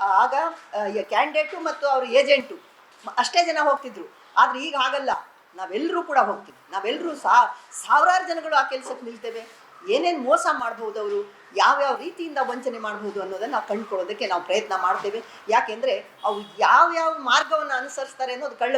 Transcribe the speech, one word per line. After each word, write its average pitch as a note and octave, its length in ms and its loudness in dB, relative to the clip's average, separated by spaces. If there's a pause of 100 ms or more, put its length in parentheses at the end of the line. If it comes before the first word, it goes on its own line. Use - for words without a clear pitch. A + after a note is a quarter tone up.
ಆಗ, G3+ 340 4 (400)
ಆ, G#3 280 -4
ಕ್ಯಾಂಡಿಡೇಟು D4+ 580 -2
ಮತ್ತು D4 280 -4
ಅವ್ರ C4 160 2
ಏಜೆಂಟು B3+ 500 2 (520)
ಮ-, - 120 -12
ಅಷ್ಟೇ F4 260 4
ಜನ D#4+ 180 -2
ಹೋಗ್ತಿದ್ರು. C4+ 520 -2 (220)
ಆದ್ರೆ B3+ 280 4
ಈಗ D#4 120 -6
ಹಾಗಲ್ಲ, C4+ 340 -2 (460)
ನಾವೆಲ್ಲರೂ C4+ 460 -4
ಕೂಡ D#4 160 0
ಹೋಗ್ತೀವಿ. - 540 -2
ನಾವೆಲ್ಲರೂ C#4 440 -4
ಸಾ-, - 560 2
ಸಾವಿರಾರು F4+ 560 2
ಜನಗಳು D#4+ 260 -4
ಆ C#4 80 4
ಕೆಲ್ಸಕ್ಕೆ C4 420 -8
ನಿಲ್ತೇವೆ. A3+ 560 -12 (280)
ಏನೇನ್ D4+ 360 2
ಮೋಸ E4 280 4
ಮಾಡ್ಬೋದು A3+ 480 -6
ಅವರು, G#3 340 -4 (220)
ಯಾವ್ಯಾವ C4 400 4
ರೀತಿಯಿಂದ D4+ 440 -10
ವಂಚನೆ B3 380 -4
ಮಾಡ್ಬೋದು G#3 440 -8
ಅನ್ನೋದನ್ನ F#3+ 300 -6
ನಾವು A3+ 160 -2
ಕಂಡುಕೊಳ್ಳೋದಕ್ಕೆ G#3 580 -4
ನಾವು F3+ 160 -2
ಪ್ರಯತ್ನ G3+ 340 -2
ಮಾಡ್ತೇವೆ. G3 460 -2 (260)
ಯಾಕೆಂದ್ರೆ A3 600 0 (140)
ಅವ್ರು G#3 340 -4
ಯಾವ್ಯಾವ D#4+ 600 6
ಮಾರ್ಗವನ್ನ C#4+ 580 0
ಅನುಸರಿಸ್ತಾರೆ C4 560 -6
ಅನ್ನೋದು B3+ 240 -8
ಕಳ್ಳ B3+ 220 0